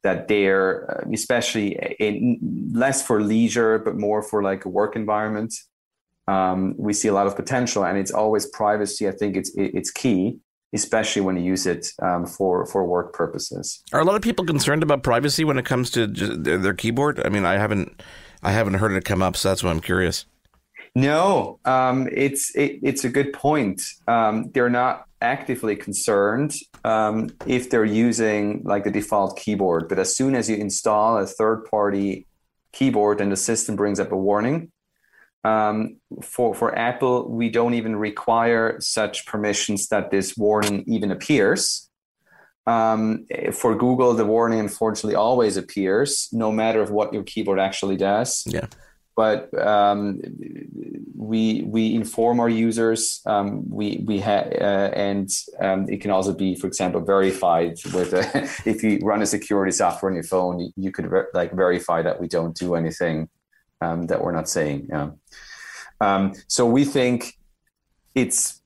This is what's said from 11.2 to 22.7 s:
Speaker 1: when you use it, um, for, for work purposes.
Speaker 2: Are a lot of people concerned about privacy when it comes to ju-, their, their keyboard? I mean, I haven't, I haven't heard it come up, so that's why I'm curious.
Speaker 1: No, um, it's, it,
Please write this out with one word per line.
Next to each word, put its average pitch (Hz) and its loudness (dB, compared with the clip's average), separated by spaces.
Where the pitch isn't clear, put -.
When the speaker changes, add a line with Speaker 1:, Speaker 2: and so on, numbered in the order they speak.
Speaker 1:
when 95 0
you 87 -2
use 92 0
it, 85 -2
um, 87 0
for, 90 0
for 98 0
work 87 -2
purposes. - -6
Speaker 2:
Are 127 0
a 156 2
lot 190 4
of 208 0
people 220 -2
concerned 156 0
about 143 2
privacy 135 2
when 147 2
it 123 -2
comes 123 0
to 113 2
ju-, 101 -4
their, 78 0
their 98 0
keyboard? 123 0
I - 0
mean, 98 0
I 90 2
haven't, 101 -2
I 98 0
haven't 104 2
heard 101 2
it 95 -2
come 95 0
up, 90 0
so - 0
that's 95 0
why 92 2
I'm 82 0
curious. 90 0
Speaker 1:
No, 151 2
um, 131 2
it's, 139 -2
it, 139 0